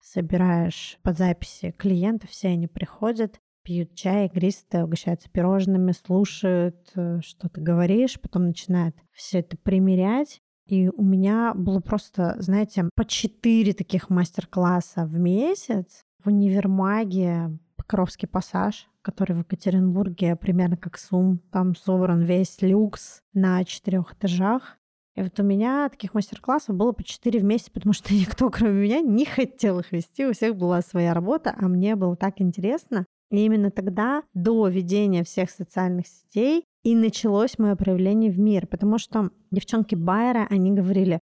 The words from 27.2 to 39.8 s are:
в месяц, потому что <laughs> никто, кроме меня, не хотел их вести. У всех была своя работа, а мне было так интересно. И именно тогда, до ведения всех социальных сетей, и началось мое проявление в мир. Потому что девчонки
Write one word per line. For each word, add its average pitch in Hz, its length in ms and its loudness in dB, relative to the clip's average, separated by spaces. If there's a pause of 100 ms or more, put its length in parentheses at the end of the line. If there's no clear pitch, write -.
в 196 40 2
месяц, 214 260 0
потому 202 240 0
что - 200 -2
<laughs> - 0 -
никто, 208 360 2
кроме 202 340 2
меня, 240 180 0
не 254 240 2
хотел 214 540 -2
их - 120 -8
вести. 180 360 -4
У 247 60 0
всех 220 220 0
была 180 260 0
своя 170 320 0
работа, 202 440 -2
а 196 100 0
мне 185 280 2
было 185 200 0
так 190 260 -4
интересно. 190 640 -2 (260)
И 202 140 0
именно 208 260 2
тогда, 208 520 -2 (100)
до 214 340 2
ведения 185 560 0
всех 180 260 -4
социальных 180 580 -4
сетей, 285 560 -2 (200)
и 233 120 4
началось 220 640 2
мое 208 180 2
проявление 196 560 2
в 180 80 -2
мир. 202 280 2
Потому 208 300 0
что 214 320 -2 (220)
девчонки 208 440 -2